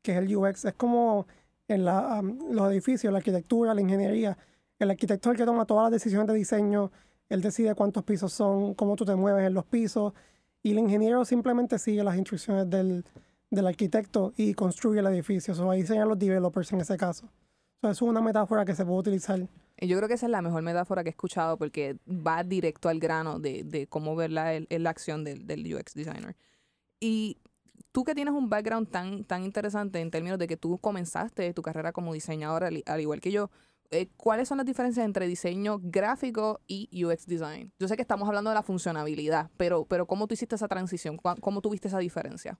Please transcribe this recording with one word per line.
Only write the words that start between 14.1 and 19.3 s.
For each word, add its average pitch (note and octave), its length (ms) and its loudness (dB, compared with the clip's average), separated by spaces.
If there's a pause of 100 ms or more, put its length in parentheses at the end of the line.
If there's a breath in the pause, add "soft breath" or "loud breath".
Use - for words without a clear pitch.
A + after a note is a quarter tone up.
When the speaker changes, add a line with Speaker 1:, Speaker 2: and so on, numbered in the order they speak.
Speaker 1:
y G#3 180 2
construye G#3 460 0
el G3 60 4
edificio. F#3 480 0
So, F3 160 0
ahí F#3+ 160 2
serían G#3+ 220 2
los G#3+ 100 2
developers F#3 540 2
en F#3 80 2
ese F3 160 -2
caso. F3 320 -4 (520)
So, G#3+ 100 2
eso G#3 140 0
es A#3 60 2
una A3+ 100 2
metáfora G#3+ 440 2
que F#3 100 0
se F#3 100 0
puede F3+ 140 0
utilizar. F#3+ 480 0 (320)